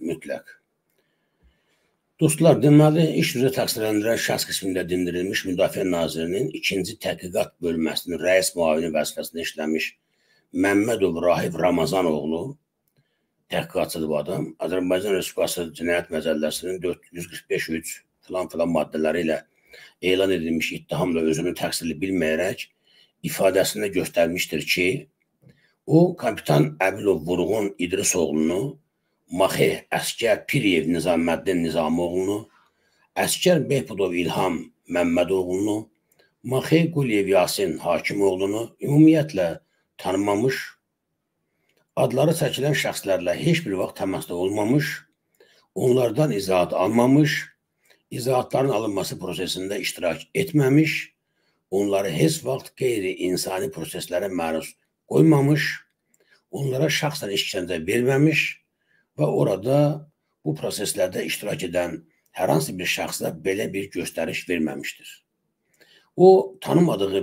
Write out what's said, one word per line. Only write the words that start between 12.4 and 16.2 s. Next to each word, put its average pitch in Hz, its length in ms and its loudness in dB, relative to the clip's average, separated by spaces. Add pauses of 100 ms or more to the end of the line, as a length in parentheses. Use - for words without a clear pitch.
təhqiqatçıdır 82 640 -4
bu 76 80 0
adam, 92 240 -4 (160)
Azərbaycan 92 560 -2
Respublikası 85 560 -4
Cinayət 85 400 -4
Məcəlləsinin 78 720 -4